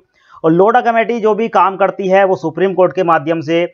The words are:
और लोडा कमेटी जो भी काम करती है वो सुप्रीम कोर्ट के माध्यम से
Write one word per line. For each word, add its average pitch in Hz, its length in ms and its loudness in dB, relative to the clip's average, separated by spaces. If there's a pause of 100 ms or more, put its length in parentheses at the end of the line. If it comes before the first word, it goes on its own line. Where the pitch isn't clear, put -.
(440)
और 165 80 4
लोडा 214 300 4
कमेटी 226 380 -2
जो 214 140 0
भी 226 160 -2
काम 190 260 0
करती 190 320 -2
है 190 160 4
वो 185 140 0
सुप्रीम 170 360 -4
कोर्ट 180 200 0
के 180 100 -2
माध्यम 165 380 0
से 170 320 0